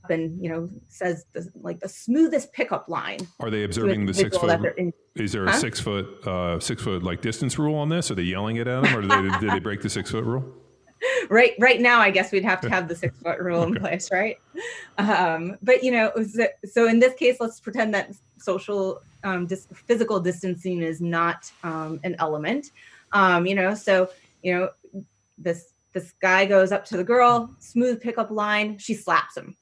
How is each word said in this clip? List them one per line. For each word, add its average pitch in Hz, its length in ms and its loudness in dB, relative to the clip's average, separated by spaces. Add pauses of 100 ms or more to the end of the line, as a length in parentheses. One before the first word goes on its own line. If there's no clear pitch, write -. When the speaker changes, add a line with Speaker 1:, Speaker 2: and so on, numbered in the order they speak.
Speaker 1:
and, 165 320 -4
you 170 80 -4
know, 165 200 -6 (180)
says 175 460 -6
the, 170 140 -10 (140)
like, 170 200 -12
the 190 80 -10
smoothest 302 640 0
pickup - 360 -4
line 123 300 -8 (200)
Speaker 2:
Are 117 120 -4
they 110 60 -2
Speaker 1:
to - 20 0
an 104 60 -2
Speaker 2:
observing 104 400 0
the 95 80 0
six 190 240 0
Speaker 1:
individual 170 100 2
that 165 100 4
Speaker 2:
foot? - 60 -2
Speaker 1:
they're 151 80 0 (140)
in. 170 80 -4 (220)
Speaker 2:
Is 107 180 -2
there 98 120 -2
Speaker 1:
Huh? 98 100 2
Speaker 2:
a 285 40 2
six - 200 -2
foot, - 480 -4
uh, 90 320 -2
six - 220 -6
foot, 92 220 -2
like, 90 180 -4
distance 120 380 -4
rule 151 160 0
on 147 140 0
this? 170 200 0
Are 104 60 -2
they 90 80 0
yelling 98 320 -2
it 117 120 -2
at 127 140 0
them, 135 140 4
or 110 80 -2
do 98 40 -2
they, 95 320 0
did 104 140 0
they 95 60 0
break 104 240 -6
the 107 60 -2
six 98 200 -6
foot 113 140 -4
rule? 123 260 -4
Speaker 1:
<laughs> - 120 -20 (680)
Right, 233 300 4
right 247 220 4
now, 240 180 6
I 202 100 6
guess 226 220 0
we'd 190 140 0
have 185 160 0
to 117 80 -4
have 180 180 -2
the 165 80 -6
six - 240 -6
foot 165 200 -4
rule 175 240 0
in 165 80 0
Speaker 2:
Okay. 226 80 -2
Speaker 1:
place, 185 320 -4
right? 202 260 -2 (600)
Um, 180 640 0
but, 254 220 4
you 254 80 2
know, 226 200 2 (160)
so, 214 200 0 (180)
so 233 220 4
in 226 120 6
this 254 160 6
case, 247 240 2
let's 226 200 -6
pretend 214 340 -2
that 196 180 -2 (280)
social, 190 640 -4 (220)
um, 180 220 -4
dis-, 190 280 -8
physical 220 460 0
distancing 175 640 -2
is 165 200 -4
not, 170 500 -2 (120)
um, 160 400 -6
an 180 160 -4
element. 160 520 -2 (400)
Um, 180 340 4
you 196 100 0
know, 190 200 2
so, 185 340 2 (320)
you 180 120 0
know, 180 160 0 (680)
this, 170 360 -6 (200)
this 180 280 -10
guy 190 240 4
goes 190 260 6
up 196 140 -2
to 196 120 -6
the 180 60 -2
girl, 240 560 4
smooth 240 420 -2
pickup 226 300 -4
line, 208 460 0
she 220 160 -6
slaps - 440 -2
him. - 240 -14